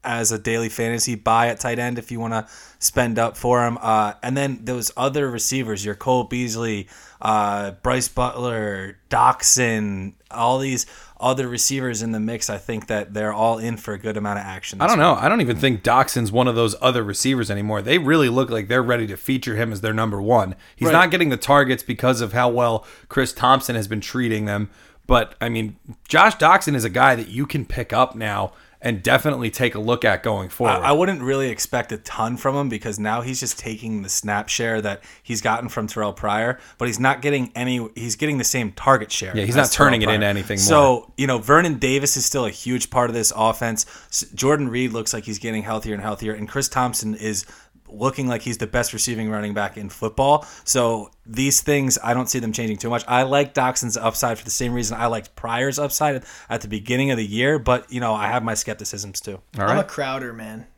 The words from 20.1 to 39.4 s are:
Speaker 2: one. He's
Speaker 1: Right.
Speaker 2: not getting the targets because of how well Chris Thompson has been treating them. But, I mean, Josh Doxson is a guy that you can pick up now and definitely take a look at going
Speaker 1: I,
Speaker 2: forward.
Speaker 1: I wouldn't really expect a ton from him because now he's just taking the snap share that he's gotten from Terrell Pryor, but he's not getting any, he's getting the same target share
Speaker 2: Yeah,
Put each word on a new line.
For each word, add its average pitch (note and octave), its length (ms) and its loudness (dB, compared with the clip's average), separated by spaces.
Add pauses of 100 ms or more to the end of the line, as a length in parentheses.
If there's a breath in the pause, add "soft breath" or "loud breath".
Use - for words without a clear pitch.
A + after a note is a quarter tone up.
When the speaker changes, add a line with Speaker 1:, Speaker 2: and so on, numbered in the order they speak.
Speaker 2:
one. G#2 340 0 (220 soft breath)
He's - 100 0
Speaker 1:
Right. D#3+ 60 4
Speaker 2:
not E3+ 180 6
getting F3 200 2
the B2 80 0
targets C#3 440 4
because B2 380 0
of G#2+ 140 -4
how B2 160 2
well A#2 340 0 (240 loud breath)
Chris C3 240 0
Thompson B2+ 420 4
has G#2+ 140 -2
been G#2+ 140 -4
treating A2+ 420 -2
them. G#2 240 -2 (380 soft breath)
But, A#2 340 4
I A#2+ 80 -2
mean, A2+ 280 -4 (320)
Josh F#3+ 280 6
Doxson D#3+ 380 4
is A#2 100 0
a A#2 60 -2
guy B2+ 240 6
that A#2 140 -6
you B2 180 -4
can C#3 200 -4
pick - 260 -6
up B2 220 2
now G2+ 380 -4 (320 soft breath)
and A2 180 -2
definitely B2+ 480 2
take B2 240 -2
a G#2 60 -6
look A#2 240 0
at G#2 180 4
going G2+ 240 -2
Speaker 1:
I, F#2 40 -12
Speaker 2:
forward. A#2+ 340 0
Speaker 1:
I C3+ 80 6
wouldn't E3+ 300 2
really C3+ 260 0
expect - 420 -4
a G#2+ 60 -6
ton A2+ 400 -4
from C3+ 180 -2
him C#3+ 140 0
because G#2+ 300 -6
now G#2+ 240 -2
he's B2+ 180 -6
just - 180 -6
taking A2 440 -6
the F#2+ 80 -10
snap G#2+ 400 -2
share A2+ 320 -2
that G2+ 200 -6 (200 loud breath)
he's A#2 180 -4
gotten A#2 300 0
from G#2+ 180 -4
Terrell G#2 240 -2
Pryor, A2 480 -2 (160 loud breath)
but A#2+ 100 -4
he's A2+ 140 -4
not C3 220 2
getting C#3 340 0
any, B2 400 -2
he's A2+ 180 -6
getting D3+ 240 -2
the A#2+ 60 -2
same A#2 280 -2
target A#2+ 380 2
share F#2 240 -6
Speaker 2:
Yeah, G#2+ 120 0